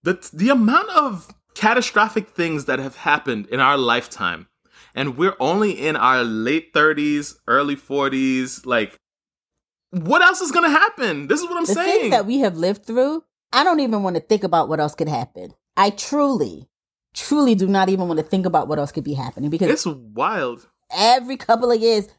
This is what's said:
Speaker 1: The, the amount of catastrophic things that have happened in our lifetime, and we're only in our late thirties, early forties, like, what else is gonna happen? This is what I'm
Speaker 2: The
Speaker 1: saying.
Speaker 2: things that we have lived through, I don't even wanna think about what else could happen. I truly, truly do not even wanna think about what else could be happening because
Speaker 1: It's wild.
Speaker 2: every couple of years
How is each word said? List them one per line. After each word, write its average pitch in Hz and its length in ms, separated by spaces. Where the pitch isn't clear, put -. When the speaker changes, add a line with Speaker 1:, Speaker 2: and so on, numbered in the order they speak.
Speaker 1:
The, 180 300
the 185 160
amount 277 400
of 277 440
catastrophic 214 760
things 160 340
that 131 140
have 135 180
happened 131 500
in 127 120
our 139 180
lifetime, 117 680
and 135 240
we're 180 220
only 185 320
in 151 240
our 123 280
late 120 500
thirties, 147 760
early 143 300
forties, 131 880
like, 117 340
what 185 320
else 370 180
is 302 100
gonna 339 200
happen? 247 560
This 285 120
is 349 80
what 349 100
I'm 339 80
Speaker 2:
The - 100
Speaker 1:
saying. 370 260
Speaker 2:
things 233 100
that 214 140
we 254 140
have 190 180
lived 185 280
through, 269 380
I 262 100
don't 339 160
even 220 240
wanna 180 160
think 208 240
about 165 240
what 151 120
else 151 160
could 151 120
happen. 120 460
I 202 140
truly, 208 760
truly 285 420
do 190 120
not 190 220
even 185 180
wanna 160 160
think 190 240
about 165 200
what 151 120
else 143 120
could 156 120
be 143 100
happening 135 380
because 160 180
Speaker 1:
It's - 160
wild. 131 800
Speaker 2:
every 240 460
couple 240 340
of 233 80
years 220 280